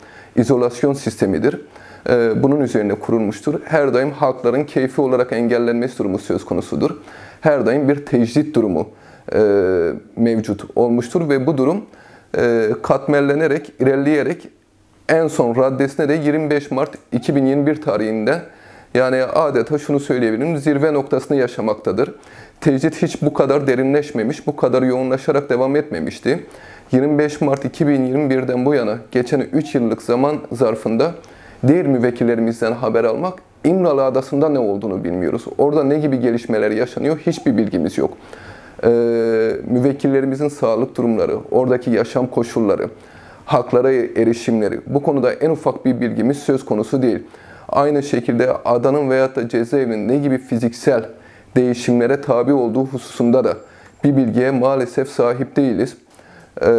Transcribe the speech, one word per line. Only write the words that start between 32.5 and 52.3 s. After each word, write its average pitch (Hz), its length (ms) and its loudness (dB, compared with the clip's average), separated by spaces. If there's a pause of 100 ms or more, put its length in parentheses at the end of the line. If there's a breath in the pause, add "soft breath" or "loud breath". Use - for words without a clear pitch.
haber 113 320 0
almak, 147 340 -2 (260)
İmralı 151 400 2
Adası'nda 131 440 0
ne 143 100 0
olduğunu 101 460 -2
bilmiyoruz. 87 400 -2 (140)
Orada 147 260 2
ne 143 140 2
gibi 139 220 0
gelişmeler 113 500 0
yaşanıyor, 123 480 -2
hiçbir 151 380 -2
bilgimiz 98 420 -2
yok. - 180 -2 (680 loud breath)
Ee, 113 40 4 (800)
müvekkillerimizin 135 800 0
sağlık 123 480 -2
durumları, 110 420 0 (120)
oradaki 123 400 0
yaşam 120 360 0
koşulları, 117 640 0 (560 loud breath)
haklara 127 480 2
erişimleri, 113 920 0
bu 139 160 0
konuda 131 300 0
en 151 180 0
ufak - 340 -4
bir 123 160 0
bilgimiz 117 380 0
söz 135 260 -2
konusu 110 380 -2
değil. 110 200 0 (460 loud breath)
Aynı 143 340 0
şekilde 123 500 0
adanın 131 580 0
veyahut 131 260 0
da 120 120 -4
cezaevinin 117 600 -2
ne 131 80 2
gibi 143 220 0
fiziksel 120 640 -2 (520 loud breath)
değişimlere 123 640 2
tabi 127 320 2